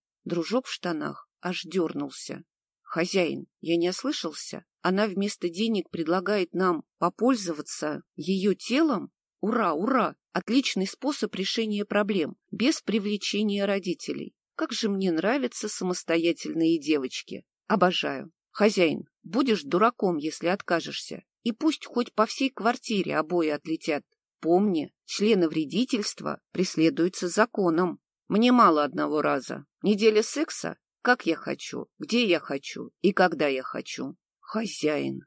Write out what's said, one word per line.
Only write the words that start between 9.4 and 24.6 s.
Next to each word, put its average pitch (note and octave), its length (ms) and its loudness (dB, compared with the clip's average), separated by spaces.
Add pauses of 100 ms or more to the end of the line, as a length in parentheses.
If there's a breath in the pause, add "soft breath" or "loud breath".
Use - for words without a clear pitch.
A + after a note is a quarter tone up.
Ура, G#3 320 2
ура! G3+ 420 0 (160)
Отличный G3 560 0
способ - 480 -4
решения G#3 500 -2
проблем, G3 520 0 (140)
без A3 300 2
привлечения G3+ 840 0
родителей. F3+ 720 -4 (200)
Как D#4+ 160 -4
же A3 180 -2
мне F#3+ 220 0
нравятся A3 560 0
самостоятельные E3 1120 0
девочки. C#3 680 -2 (220)
Обожаю. E3 640 0 (200)
Хозяин, F#3 580 2 (140)
будешь G#3 400 0
дураком, F3+ 540 2
если D#3 300 -4
откажешься. D#3+ 760 -4 (200)
И A#3 80 0
пусть - 340 -2
хоть - 280 -4
по G#3+ 120 2
всей C4 240 -2
квартире G3+ 680 -2
обои D#3+ 320 0
отлетят. D3+ 540 -2 (360)
Помни, F3 540 2 (120)